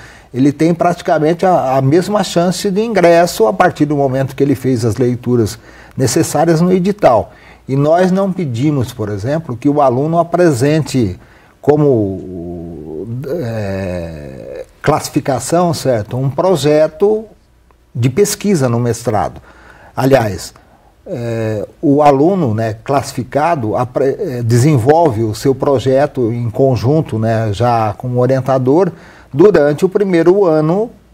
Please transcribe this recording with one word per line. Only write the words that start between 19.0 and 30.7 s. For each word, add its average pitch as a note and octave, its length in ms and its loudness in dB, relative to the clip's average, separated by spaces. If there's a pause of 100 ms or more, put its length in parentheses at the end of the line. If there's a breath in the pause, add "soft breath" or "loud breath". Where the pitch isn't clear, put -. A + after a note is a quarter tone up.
Aliás, A#2+ 580 0 (520 soft breath)
é, A2+ 640 -6 (140)
o D3 200 2
aluno, D3 520 2
né, A2 300 -4
classificado C3+ 920 -2
apre-, C3 440 -2
é, B2+ 240 -6
desenvolve B2 800 2
o G#2+ 120 -4
seu C3+ 180 0
projeto C3+ 800 0
em A#2+ 180 -4
conjunto, C3 720 0
né, A2 340 0
já A2+ 440 0
com B2+ 100 -10
o B2 120 -2
orientador, C3 720 2 (420 loud breath)
durante D3+ 520 4
o F#3 40 2
primeiro F#3 560 2
ano E3 440 0 (240)